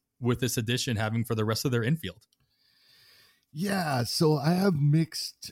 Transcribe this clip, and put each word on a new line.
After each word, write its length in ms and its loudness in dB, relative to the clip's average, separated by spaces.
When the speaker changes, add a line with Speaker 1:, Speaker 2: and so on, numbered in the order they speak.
Speaker 1:
with 200 0
this 180 -2
addition 400 -2
having 260 0
for 100 -4
the 120 0
rest 180 -2
of 60 0
their 120 0
infield? 440 -4
Speaker 2:
Yeah, 500 -2
so 320 2
I 140 2
have 240 4
mixed 760 0